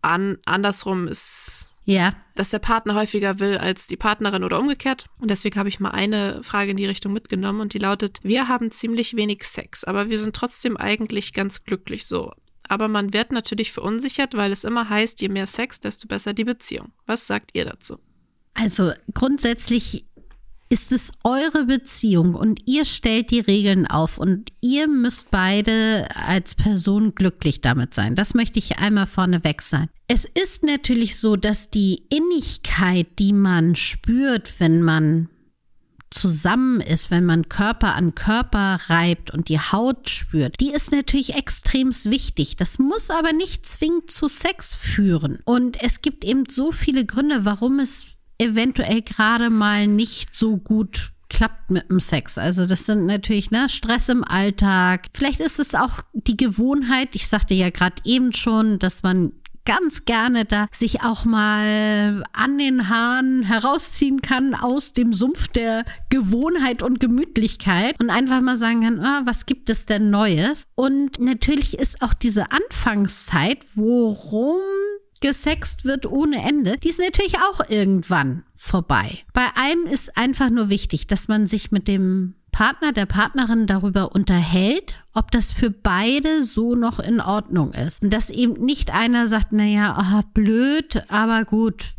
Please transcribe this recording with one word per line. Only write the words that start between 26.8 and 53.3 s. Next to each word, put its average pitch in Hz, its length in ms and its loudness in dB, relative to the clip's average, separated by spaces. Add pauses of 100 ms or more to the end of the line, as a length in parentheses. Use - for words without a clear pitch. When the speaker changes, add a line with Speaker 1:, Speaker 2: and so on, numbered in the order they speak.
Speaker 2:
glücklich 175 460 0
damit 123 320 0
sein. 107 220 -2
Das 202 180 0
möchte 233 260 0
ich - 200 -4
einmal 202 280 2
vorneweg 180 540 0
sagen. 160 300 -2 (180)
Es 247 160 2
ist - 400 -2
natürlich 254 540 0
so, 214 180 2
dass 208 340 0
die 196 380 0
Innigkeit, 220 960 0 (120)
die 202 160 4
man 175 420 4
spürt, 247 840 -2
wenn 165 240 4
man 160 460 2 (840)
zusammen 202 720 0
ist, - 300 -2
wenn 175 140 4
man 165 240 2
Körper 208 460 0
an 170 200 0
Körper 208 720 0
reibt 170 460 0
und 160 160 -4
die 156 100 0
Haut 233 500 -2
spürt, - 520 -2
die 277 120 2
ist 294 200 0
natürlich 277 420 0
extremst 262 760 0
wichtig. - 460 -2
Das - 220 -2
muss 311 320 2
aber 320 220 0
nicht 349 340 -2
zwingend 330 460 -2
zu - 160 0
Sex - 480 -2
führen. 170 680 0
Und 247 380 0
es - 200 0
gibt - 220 -4
eben 247 240 0
so 285 220 0
viele 269 340 0
Gründe, 269 400 0
warum 233 360 0
es - 260 -4 (320)
eventuell 226 640 0
gerade 233 480 0
mal 208 360 2
nicht 208 480 0
so 220 220 2
gut - 560 -2 (160)
klappt - 420 0
mit 185 200 0
dem 185 100 4
Sex. - 380 -2
Also 180 280 0
das 185 200 0
sind 208 200 2
natürlich, 202 440 0